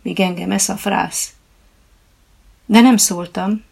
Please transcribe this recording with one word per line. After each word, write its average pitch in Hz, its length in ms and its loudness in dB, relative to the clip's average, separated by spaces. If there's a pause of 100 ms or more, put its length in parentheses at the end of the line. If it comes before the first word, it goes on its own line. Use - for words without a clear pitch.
míg 185 180 -6
engem 180 300 -4
esz 196 180 -2
a 196 80 -6
frász. 180 580 -4 (1300)
De 226 140 6
nem 240 160 6
szóltam, 190 760 -4